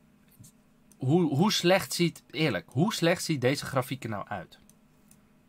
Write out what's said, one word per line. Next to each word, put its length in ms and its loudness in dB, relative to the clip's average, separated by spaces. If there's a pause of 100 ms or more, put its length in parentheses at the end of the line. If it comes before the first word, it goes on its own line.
(960)
hoe, 400 2
hoe 160 4
slecht 400 2
ziet, 380 0
eerlijk, 380 -2
hoe 260 0
slecht 300 0
ziet 160 -2
deze 240 0
grafiek 400 -6
er 60 -8
nou 180 -10
uit? 300 -12 (920)